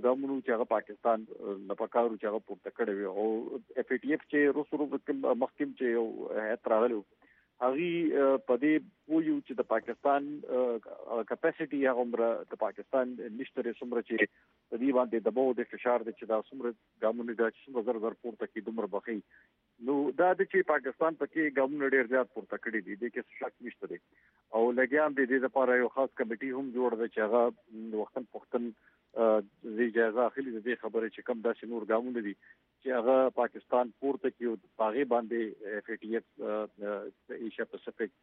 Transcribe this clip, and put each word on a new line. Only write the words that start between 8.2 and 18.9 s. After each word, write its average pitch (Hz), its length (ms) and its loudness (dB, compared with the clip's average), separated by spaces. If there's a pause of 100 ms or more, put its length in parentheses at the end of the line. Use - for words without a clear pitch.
په 127 260 2
دې 151 100 4 (320)
پوه 160 200 2
یو 151 140 2
چې - 140 -10
د 123 80 -2
پاکستان، 143 880 0
آه، 120 800 -2
کپاسټي 147 580 -2
هغه 123 120 2
عمره 117 300 0 (220)
د 113 140 -6
پاکستان 123 540 -2
نشته 120 420 -8
دی، 120 80 -2
څومره 120 320 -4
چې 113 140 -4 (560)
په - 60 -6
دې 127 200 2
باندې 120 220 2
دباو 123 340 2
د 117 180 -4
فشار 120 320 0
دی 110 80 -6
چې - 140 -14
دا 110 160 0
څومره 120 320 -8 (280)
ګامونه 117 320 -2
دا 113 160 2
چې - 160 -8
څومره 123 200 -4
زر 113 140 0
زر 113 140 -2 (100)
پورته 117 220 -6
کړي، - 180 -10
دومره 110 240 -4
به 95 120 -4